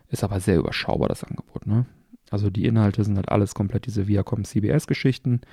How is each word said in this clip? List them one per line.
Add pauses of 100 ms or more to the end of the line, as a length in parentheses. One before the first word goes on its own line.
Ist
aber
sehr
überschaubar,
das
Angebot,
ne? (440)
Also
die
Inhalte
sind
halt
alles
komplett
diese
Viacom
C
B
S-Geschichten, (120)